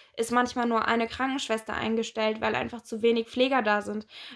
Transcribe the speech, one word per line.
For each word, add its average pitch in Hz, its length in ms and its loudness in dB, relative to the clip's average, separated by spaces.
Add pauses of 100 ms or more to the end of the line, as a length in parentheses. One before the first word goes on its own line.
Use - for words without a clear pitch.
(160)
ist 226 140 -2
manchmal 247 360 0
nur 226 180 2
eine 233 240 2
Krankenschwester 254 640 -2
eingestellt, 220 680 -2
weil 220 120 2
einfach 240 280 -4
zu 226 180 -8
wenig 233 280 4
Pfleger 262 340 2
da 208 180 2
sind. 208 260 -6 (300)